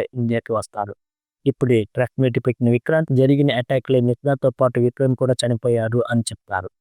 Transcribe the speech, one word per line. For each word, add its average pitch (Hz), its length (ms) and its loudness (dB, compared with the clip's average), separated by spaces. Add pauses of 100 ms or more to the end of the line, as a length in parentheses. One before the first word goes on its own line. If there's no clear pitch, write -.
(100)
ఇండియాకి 117 420 -4
వస్తారు. 101 420 -6 (520)
ఇప్పుడే 127 340 2 (100)
ప్రెస్ 123 280 -4
మీట్ 127 220 0
పెట్టిన 120 300 0
విక్రాంత్ 160 420 0
జరిగిన 139 400 4
అటాక్‌లో 123 480 0
మిత్రాతో 131 520 0
పాటు 123 280 0
విక్రమ్ 127 360 0
కూడా 127 200 0
చనిపోయాడు 117 680 0
అని 117 180 0
చెప్తారు. 92 460 -10 (100)